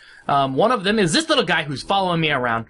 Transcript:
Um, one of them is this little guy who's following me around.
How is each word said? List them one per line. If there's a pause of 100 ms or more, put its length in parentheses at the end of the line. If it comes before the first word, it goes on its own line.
(260)
Um,
one
of
them
is
this
little
guy
who's
following
me
around.